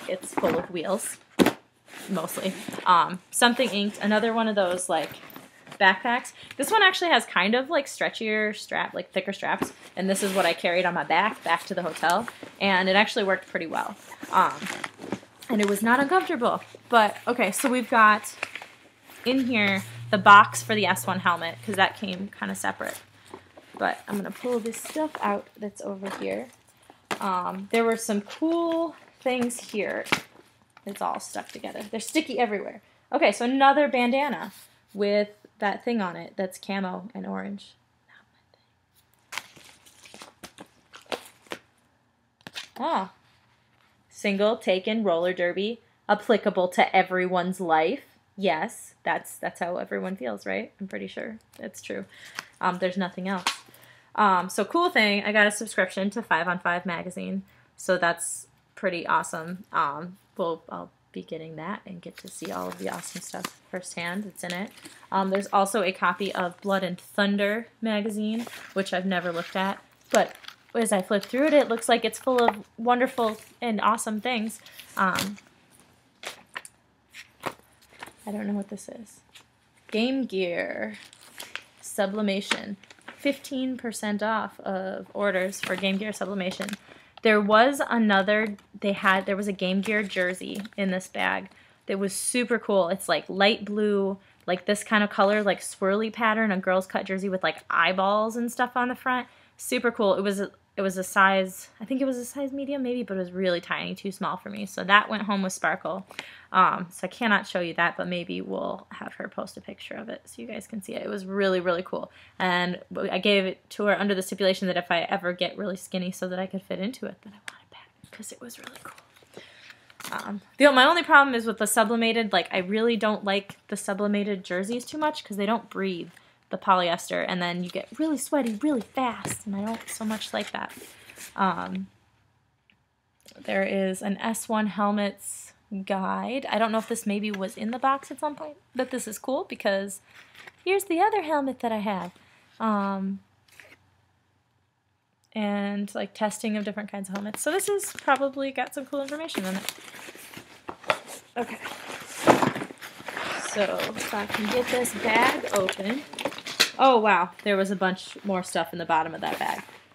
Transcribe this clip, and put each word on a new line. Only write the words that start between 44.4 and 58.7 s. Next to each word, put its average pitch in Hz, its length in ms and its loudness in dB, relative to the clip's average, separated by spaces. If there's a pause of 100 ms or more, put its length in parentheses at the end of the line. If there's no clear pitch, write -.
taken, 214 480 2
roller 180 280 4
derby, 180 480 -2 (280)
applicable 202 600 2
to - 260 2
everyone's 185 640 2
life. 160 420 2 (340)
Yes, 190 680 -2
that's, - 340 -4
that's - 240 -8
how 180 160 -4
everyone 196 400 -6
feels, - 300 -8
right? - 340 -4
I'm 196 80 -10
pretty 196 200 -8
sure - 300 -10 (200)
it's - 220 -14
true. 196 240 -10 (560)
Um, 180 180 0
there's 180 180 -2
nothing 185 320 -4
else. 190 180 -2 (680)
Um, 185 340 6
so 202 160 0
cool 349 260 2
thing, 208 320 4
I - 80 -2
got 208 160 6
a 214 60 4
subscription 196 580 -2
to 233 120 -6
Five 170 260 0
on 180 100 0
Five 175 260 0
magazine. 185 600 -6 (320)
So 185 200 0
that's - 520 -2 (260)